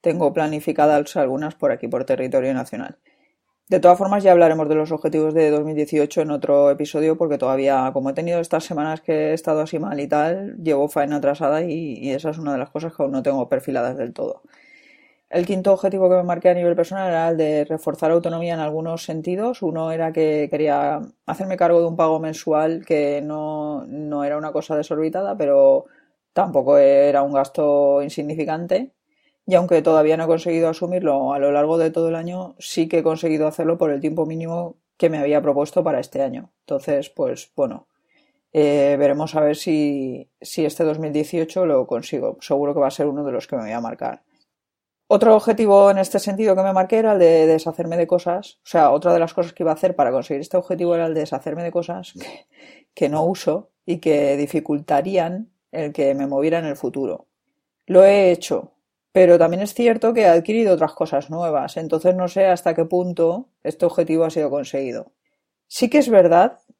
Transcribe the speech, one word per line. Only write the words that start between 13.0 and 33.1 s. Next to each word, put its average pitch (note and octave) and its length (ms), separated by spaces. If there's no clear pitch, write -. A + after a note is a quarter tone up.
aún C3+ 100
no C3 100
tengo C3+ 260
perfiladas C3 480
del A#2+ 160
todo. - 300
El F3 160
quinto G3 260
objetivo F#3+ 380
que F#3 60
me F3+ 80
marqué F3+ 260
a F3 40
nivel F3 220
personal F#3 320
era E3 220
el E3 80
de D3+ 260
reforzar D#3 460
autonomía E3+ 420
en D#3+ 80
algunos D#3+ 420
sentidos. F3+ 600
Uno D#3+ 280
era E3 220
que D#3 380
quería D3 500
hacerme F#3 320
cargo E3+ 240
de E3+ 60
un E3 100
pago D#3+ 240
mensual D#3+ 640
que D3 380
no, D3+ 640
no D3 380
era D3 120
una D3+ 160
cosa D3+ 240
desorbitada, D#3+ 600
pero C#3 480
tampoco C#3+ 420
era C#3 460
un C#3+ 100
gasto C#3+ 720
insignificante. D#3+ 880
Y F#3 100
aunque F3 260
todavía D#3+ 340
no E3 80
he - 20
conseguido E3 420
asumirlo D#3+ 680
a C#3+ 40
lo C#3+ 140
largo D3+ 240
de D#3+ 140
todo E3 180
el E3 60
año, F3 440
sí - 300
que E3+ 100
he D#3 40
conseguido D#3+ 440